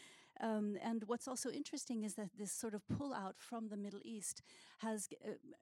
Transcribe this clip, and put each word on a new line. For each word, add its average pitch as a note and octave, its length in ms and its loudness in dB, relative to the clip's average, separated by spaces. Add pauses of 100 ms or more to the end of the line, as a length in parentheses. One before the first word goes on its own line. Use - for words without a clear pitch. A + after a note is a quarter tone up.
(400)
Um, G#3 420 4
and A3+ 240 4
what's A#3 220 2
also B3+ 240 0
interesting C4+ 520 0
is G#3 120 0
that G#3 200 0
this G3+ 160 0
sort A3 220 0
of G#3 140 0
pullout B3 500 2
from A3+ 300 -4
the G#3 100 -2
Middle G3+ 260 -2
East A3 380 -4 (380)
has, A3 300 2 (140)
uh, G#3+ 100 0 (280)